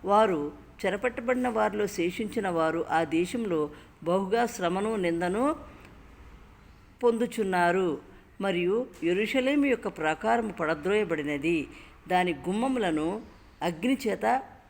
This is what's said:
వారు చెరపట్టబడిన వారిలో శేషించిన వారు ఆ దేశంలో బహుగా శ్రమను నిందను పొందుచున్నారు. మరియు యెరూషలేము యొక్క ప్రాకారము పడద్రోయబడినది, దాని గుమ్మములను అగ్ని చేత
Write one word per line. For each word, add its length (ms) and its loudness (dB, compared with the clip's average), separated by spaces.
వారు 480 4
చెరపట్టబడిన 640 0
వారిలో 380 0
శేషించిన 640 -2
వారు 420 0
ఆ 140 2
దేశంలో 640 0
బహుగా 440 0
శ్రమను 500 -2
నిందను 600 0
పొందుచున్నారు. 960 2
మరియు 460 0
యెరూషలేము 640 2
యొక్క 220 0
ప్రాకారము 640 0
పడద్రోయబడినది, 1160 0
దాని 240 2
గుమ్మములను 880 0
అగ్ని 360 0
చేత 340 0